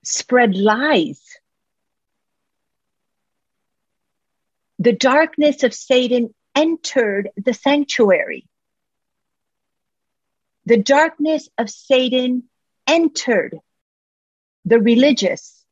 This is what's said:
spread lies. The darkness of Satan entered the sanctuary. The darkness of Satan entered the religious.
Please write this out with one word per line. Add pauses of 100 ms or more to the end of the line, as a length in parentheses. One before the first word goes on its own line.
spread
lies. (3500)
The
darkness
of
Satan (220)
entered
the
sanctuary. (2250)
The
darkness
of
Satan (380)
entered (1040)
the
religious.